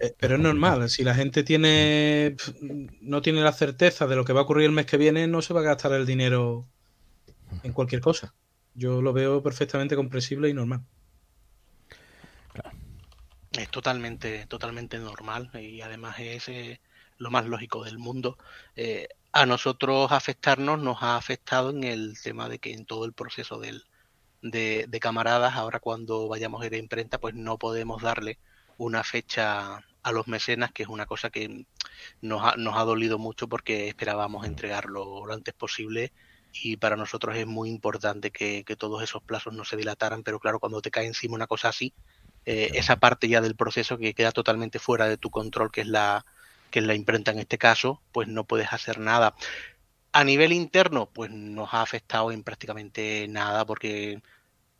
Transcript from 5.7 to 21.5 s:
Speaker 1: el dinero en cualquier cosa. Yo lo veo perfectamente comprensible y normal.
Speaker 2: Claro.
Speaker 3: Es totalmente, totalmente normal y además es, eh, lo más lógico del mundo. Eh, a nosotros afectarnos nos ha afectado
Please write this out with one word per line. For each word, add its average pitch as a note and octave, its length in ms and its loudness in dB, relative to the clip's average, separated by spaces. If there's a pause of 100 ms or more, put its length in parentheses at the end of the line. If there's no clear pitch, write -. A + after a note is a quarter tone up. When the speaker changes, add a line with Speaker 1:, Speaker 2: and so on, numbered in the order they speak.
Speaker 1:
el C3+ 140 2
dinero B2+ 600 2 (960)
en B2 100 -6
cualquier B2 280 0
cosa. - 340 0 (400)
Yo B2+ 260 0
lo C3 120 4
veo C3+ 300 4
perfectamente C#3 540 0
comprensible C3+ 520 0
y C#3+ 60 2
normal. B2+ 280 -2 (1700)
Speaker 2:
Claro. - 240 -16 (760)
Speaker 3:
Es G#2+ 180 -6
totalmente, A#2 760 -6
totalmente A#2 520 -10
normal A2 560 -10
y A2 260 -16
además A2+ 380 -14
es, A#2 300 -12
eh, B2 320 -14 (360)
lo A#2+ 140 -12
más A#2+ 160 0
lógico A2+ 380 -6
del A2 140 -12
mundo. B2 380 -6 (380)
Eh, A2+ 320 -6 (260)
a C#3+ 140 8
nosotros C3 680 2
afectarnos C#3 680 2
nos B2+ 220 -2
ha A#2+ 140 2
afectado B2+ 540 -2